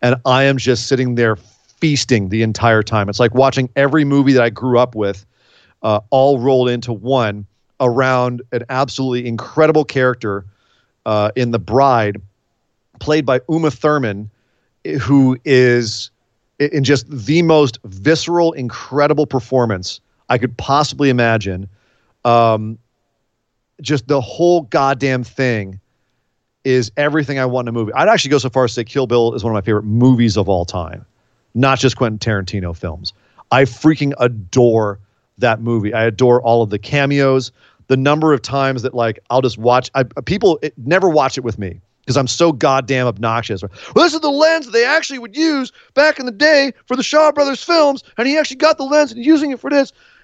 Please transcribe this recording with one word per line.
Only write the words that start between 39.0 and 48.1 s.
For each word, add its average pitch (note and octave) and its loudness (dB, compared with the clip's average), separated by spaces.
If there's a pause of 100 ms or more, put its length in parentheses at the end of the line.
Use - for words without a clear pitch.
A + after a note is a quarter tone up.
I'll B2+ 2
just B2 -2
watch, A#2+ 2
I, C3+ 0
people, E3 -2
it, D#3 -6
never F3 0
watch D3 0
it C3+ -8
with A2 -6
me F#2 -10 (260)
'cause B2+ -2
I'm C3+ 0
so E3+ 2
goddamn C3+ 0
obnoxious. A2 -4
"Well, - -2
this D#4 0
is D#4+ -6
the D4+ -2
lens D#4 0
they A#3 0
actually C#4+ -4
would A#3 -14
use D4 -2 (220)
back D4+ 2
in B3+ -8
the B3 -6
day C#4 2 (140)
for B3+ -4
the C4 -4
Shaw D4+ 2
Brothers C#4+ -2
films, D4+ 2 (120)